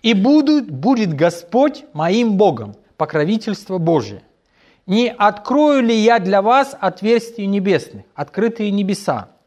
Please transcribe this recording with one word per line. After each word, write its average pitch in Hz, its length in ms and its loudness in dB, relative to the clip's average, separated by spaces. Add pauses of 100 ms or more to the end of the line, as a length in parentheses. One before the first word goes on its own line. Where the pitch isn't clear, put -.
"И 220 120 2
будут, 277 560 2
будет 185 440 0
Господь 175 680 -2 (100)
моим 196 440 0
Богом", 117 380 0 (200)
покровительство 185 840 -4
Божие. 139 420 -2 (640)
"Не 220 260 0
открою 262 720 2
ли 233 120 2
я 226 240 4
для 196 220 0
вас 262 380 2
отверстия 208 680 -2
небесных", 190 680 -2
открытые 208 580 -4
небеса? 190 580 -4 (180)